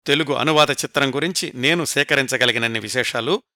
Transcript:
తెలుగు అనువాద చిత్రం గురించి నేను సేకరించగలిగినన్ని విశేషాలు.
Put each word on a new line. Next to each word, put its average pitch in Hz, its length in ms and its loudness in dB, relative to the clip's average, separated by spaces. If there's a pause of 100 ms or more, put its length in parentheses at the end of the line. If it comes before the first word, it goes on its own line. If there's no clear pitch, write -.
తెలుగు 143 260 0
అనువాద 147 360 4
చిత్రం 139 460 -2
గురించి 160 400 -4
నేను 147 300 0
సేకరించగలిగినన్ని 120 920 0
విశేషాలు. 120 640 -2 (120)